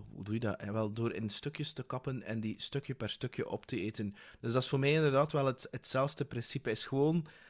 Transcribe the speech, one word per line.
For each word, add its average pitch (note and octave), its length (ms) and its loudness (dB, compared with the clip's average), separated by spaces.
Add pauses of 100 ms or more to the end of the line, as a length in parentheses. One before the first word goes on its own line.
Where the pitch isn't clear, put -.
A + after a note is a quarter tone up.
(140)
hoe G2 100 -10
doe G#2 100 -2
je A#2 60 0
dat?" A2 200 0
En G#2 120 -4
wel A2 200 0
door A2+ 200 0
in G#2+ 160 -2
stukjes D3 440 -6
te C3 100 -6
kappen B2+ 400 -4
en A2 180 -2
die A2 200 -4
stukje - 340 -4
per G#2+ 160 -2
stukje - 380 -4
op - 180 -4
te A#2 140 -2
eten. G#2 340 -2 (260)
Dus A#2 120 0
dat B2+ 100 4
is - 60 -2
voor C#3 100 2
mij C#3 140 4
inderdaad D3 400 4
wel C#3 140 4
het, B2+ 240 0
hetzelfde - 540 0
principe. A#2+ 460 -2
Is A2 140 0
gewoon, D#3 420 4 (240)